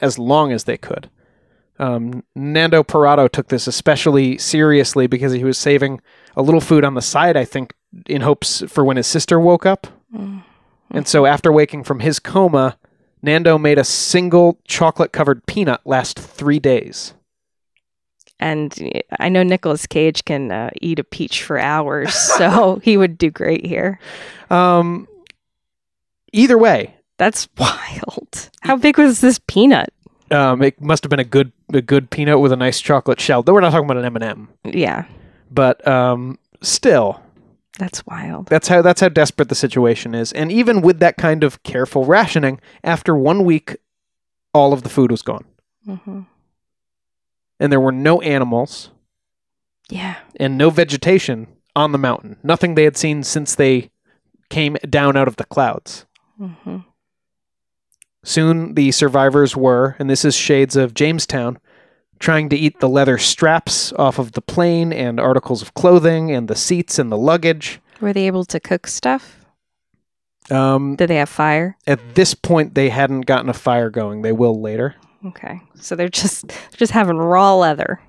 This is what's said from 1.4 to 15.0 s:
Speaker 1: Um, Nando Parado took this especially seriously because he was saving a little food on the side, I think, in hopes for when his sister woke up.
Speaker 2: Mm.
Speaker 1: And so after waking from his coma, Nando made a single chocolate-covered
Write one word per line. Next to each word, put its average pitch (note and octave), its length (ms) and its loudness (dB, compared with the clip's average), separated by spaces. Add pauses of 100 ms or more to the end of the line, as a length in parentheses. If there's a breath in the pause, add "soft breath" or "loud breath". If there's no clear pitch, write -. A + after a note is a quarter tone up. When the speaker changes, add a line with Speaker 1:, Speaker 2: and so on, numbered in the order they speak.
Speaker 1:
Um, B2 460 -6 (100)
Nando D#3 480 0
Parado D3 480 4
took - 200 -6
this B2+ 180 -4
especially C#3 720 0
seriously D3 640 2
because B2+ 280 -2
he B2 100 -4
was C3 140 -2
saving C#3 440 0 (340 soft breath)
a C3+ 60 -2
little D#3 200 2
food D3+ 220 4
on C#3 120 0
the B2 80 -4
side, D#3+ 340 2
I B2+ 80 0
think, - 300 -10 (320)
in C#3 140 -4
hopes - 480 -2
for D3 160 0
when C3 120 0
his A#2+ 80 -2
sister E3 340 0
woke E3+ 280 4
up. F#3+ 180 0 (300)
Speaker 2:
Mm. G3 280 -12 (460 loud breath)
Speaker 1:
And D3 180 -6
so C#3+ 200 2
after D3 240 2
waking D3+ 320 2
from C3+ 160 -6
his C#3+ 180 -2
coma, D3+ 600 0 (440)
Nando D#3+ 380 2
made D3 180 2
a C3+ 60 4
single F3 720 2 (100)
chocolate-covered D#3 800 0